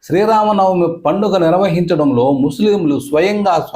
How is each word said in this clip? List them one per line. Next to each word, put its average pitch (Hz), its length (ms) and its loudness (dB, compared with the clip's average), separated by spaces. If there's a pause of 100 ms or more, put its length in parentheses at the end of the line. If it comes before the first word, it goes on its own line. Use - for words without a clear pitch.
శ్రీరామనవమి 190 960 0
పండుగ 196 400 -2
నిర్వహించడంలో 165 960 0
ముస్లింలు 151 680 0
స్వయంగా 170 760 -2